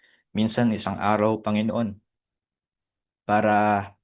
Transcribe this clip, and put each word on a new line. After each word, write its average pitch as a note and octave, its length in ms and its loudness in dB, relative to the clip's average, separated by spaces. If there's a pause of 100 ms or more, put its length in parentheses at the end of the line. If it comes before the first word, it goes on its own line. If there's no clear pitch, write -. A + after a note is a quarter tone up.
(340)
Minsan, A2 400 0
isang G2 240 -4
araw, G#2+ 400 2
Panginoon, G#2+ 580 -4 (1300)
para G#2 680 2 (140)